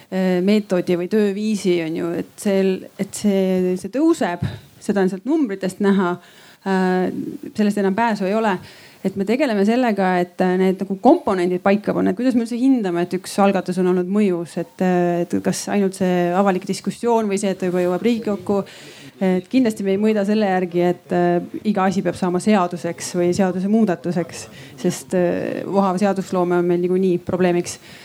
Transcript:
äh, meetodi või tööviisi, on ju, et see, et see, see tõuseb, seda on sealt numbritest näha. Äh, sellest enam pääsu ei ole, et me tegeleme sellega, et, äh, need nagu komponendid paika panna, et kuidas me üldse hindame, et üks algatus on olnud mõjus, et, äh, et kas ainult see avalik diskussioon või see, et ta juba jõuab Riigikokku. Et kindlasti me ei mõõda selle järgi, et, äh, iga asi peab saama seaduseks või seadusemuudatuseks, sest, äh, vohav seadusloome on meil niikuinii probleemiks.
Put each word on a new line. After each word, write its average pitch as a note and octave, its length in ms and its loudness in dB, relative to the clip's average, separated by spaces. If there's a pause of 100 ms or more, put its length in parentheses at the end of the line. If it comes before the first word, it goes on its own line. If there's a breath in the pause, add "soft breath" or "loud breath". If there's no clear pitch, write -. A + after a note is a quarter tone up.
äh, F#3 380 0
meetodi F#3+ 540 2
või F3 120 -4
tööviisi, G3+ 720 0
on D#3+ 140 -4
ju, F3 160 -4
et - 240 -8
see, F#3+ 300 0 (320)
et G3 160 -6
see, F#3 640 2
see F#3+ 140 -8
tõuseb, B3+ 540 0 (320 loud breath)
seda G3+ 260 0
on F#3 60 4
sealt F#3 160 -8
numbritest G3+ 560 -2
näha. G3 380 2 (480 loud breath)
Äh, F#3 420 2 (460)
sellest G#3 240 0
enam G3 160 2
pääsu G#3+ 320 0
ei F#3+ 80 0
ole, A3 240 0 (480 loud breath)
et G3 80 -4
me G3 140 -4
tegeleme A3+ 400 2
sellega, A3 420 2 (120)
et, F3+ 200 -6
äh, F#3 160 2
need F#3 240 2
nagu G3 200 -4
komponendid F#3 600 2
paika G3+ 320 2
panna, F#3 160 0
et F#3+ 80 -2
kuidas B3 160 0
me A#3 80 2
üldse A#3 160 -6
hindame, A3 480 2
et F3+ 120 -6
üks - 240 -12
algatus F#3 360 2
on F#3 140 2
olnud F3+ 180 0
mõjus, F#3 480 0
et, E3+ 240 -6
äh, F3 400 2
et F3 220 -4
kas F#3 280 -2
ainult G3 220 0
see F3+ 400 0
avalik F#3+ 320 0
diskussioon A3 640 -2
või G3 80 -2
see, G3+ 160 -2
et F3+ 60 -12
ta F#3 100 -2
juba F3+ 140 0
jõuab F3+ 180 0
Riigikokku. G#3 580 -2 (560 loud breath)
Et F#3 320 0
kindlasti A3 380 0
me F#3+ 80 2
ei G3 60 0
mõõda G#3+ 280 2
selle G#3+ 160 2
järgi, F#3 400 0
et, F3 280 -2
äh, F3 520 0
iga G3 240 2
asi F#3+ 160 -2
peab F3 140 -2
saama F3+ 240 0
seaduseks F3 760 0
või F3 160 2
seadusemuudatuseks, F3+ 1080 0 (400 loud breath)
sest, - 320 -4
äh, F3 500 0
vohav F#3+ 380 0
seadusloome F#3 560 0
on F3 80 0
meil F3 160 0
niikuinii F3+ 420 0
probleemiks. F3 540 0 (260 loud breath)